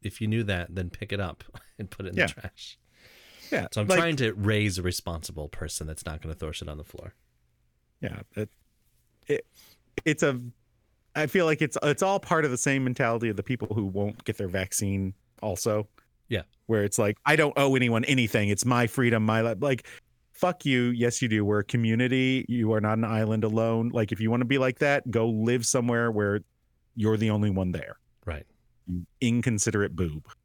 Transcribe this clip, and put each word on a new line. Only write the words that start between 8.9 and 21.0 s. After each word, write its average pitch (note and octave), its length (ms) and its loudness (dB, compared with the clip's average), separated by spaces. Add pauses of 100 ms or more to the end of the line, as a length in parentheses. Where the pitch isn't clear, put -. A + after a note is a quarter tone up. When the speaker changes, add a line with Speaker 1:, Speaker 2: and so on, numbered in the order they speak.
Speaker 2:
it, - 180 -2 (600)
it's D3+ 160 2
a, C3+ 180 2 (760)
I D3+ 120 0
feel F3 180 2
like D#3 160 2
it's, D3 220 -2
it's D3 200 0
all F#3+ 160 2
part D#3+ 280 0
of C3+ 40 -2
the B2 60 -2
same C3+ 260 0
mentality A#2+ 460 0
of G#2 80 -2
the G2+ 60 -2
people - 320 -4
who G#2+ 100 0
won't G2+ 400 -4
get - 140 -4
their G2 100 -4
vaccine F#2+ 640 -2 (300)
also. G#2+ 440 -2 (420)
Speaker 1:
Yeah. G2 140 -4 (240)
Speaker 2:
Where A2 160 2
it's G#2 160 0
like, G#2+ 280 2
"I D3+ 100 4
don't D3+ 220 4
owe C#3 180 4
anyone A#2 300 4
anything. A#2 420 2
It's G2+ 160 0
my A#2+ 220 4
freedom, A#2 400 2
my A2 160 4
li-," A2+ 180 0
like, C3+ 260 0 (460)
fuck F3+ 320 -2
you. B2+ 220 4
Yes, A#2+ 340 0